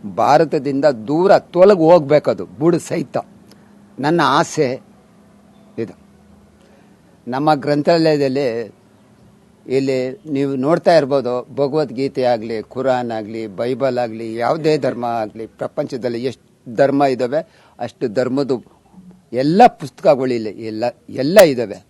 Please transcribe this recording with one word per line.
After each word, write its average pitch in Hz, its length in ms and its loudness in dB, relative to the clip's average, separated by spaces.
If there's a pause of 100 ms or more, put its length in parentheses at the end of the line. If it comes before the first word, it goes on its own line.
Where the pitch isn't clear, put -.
(160)
ಭಾರತದಿಂದ 139 680 2
ದೂರ 151 540 2
ತೊಲಗಿ 185 420 4
ಹೋಗ್ಬೇಕದು 147 640 4
ಬುಡ 131 280 0
ಸಹಿತ. - 420 -6 (800)
ನನ್ನ 156 260 0
ಆಸೆ 139 560 0 (1000)
ಇದು. 113 200 -8 (1300)
ನಮ್ಮ 147 260 0
ಗ್ರಂಥಾಲಯದಲ್ಲಿ 143 1160 0 (920)
ಇಲ್ಲಿ 131 640 -2
ನೀವು 139 260 -2
ನೋಡ್ತಾ 165 400 2
ಇರ್ಬೋದು, 127 580 0
ಭಗವದ್ಗೀತೆ 135 680 -2
ಆಗಲಿ, 113 400 -2
ಕುರಾನ್ 123 480 -4
ಆಗಲಿ, 110 360 -8
ಬೈಬಲ್ 123 520 -4
ಆಗಲಿ, 113 380 -6
ಯಾವುದೇ 151 420 0
ಧರ್ಮ 120 260 -4
ಆಗಲಿ, 113 420 -6
ಪ್ರಪಂಚದಲ್ಲಿ 123 800 -8
ಎಷ್ಟು - 520 -10
ಧರ್ಮ 139 280 2
ಇದ್ದಾವೆ 131 440 -2 (300)
ಅಷ್ಟು - 300 -8
ಧರ್ಮದ್ದು 127 560 -2 (680)
ಎಲ್ಲ 147 340 2
ಪುಸ್ತಕಗಳು 131 680 -2
ಇಲ್ಲಿ 113 320 -8
ಎಲ್ಲ, 110 180 -6 (240)
ಎಲ್ಲ 151 300 0
ಇದ್ದಾವೆ. 123 520 4